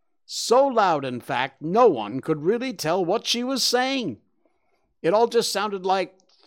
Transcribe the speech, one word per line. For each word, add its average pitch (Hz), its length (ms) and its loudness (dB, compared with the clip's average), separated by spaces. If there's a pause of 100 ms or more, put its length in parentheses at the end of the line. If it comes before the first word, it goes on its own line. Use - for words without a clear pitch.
(240)
So - 420 2
loud, 190 380 2
in 123 160 -6
fact, 131 400 -4
no 220 280 4
one 120 320 -2
could 151 220 -4
really 233 300 -2
tell 175 320 -2
what 202 220 -2
she 240 180 -2
was 262 180 -4
saying. 247 560 -2 (840)
It 160 100 0
all 226 140 4
just 226 260 0
sounded 196 320 -4
like, 190 340 -2 (280)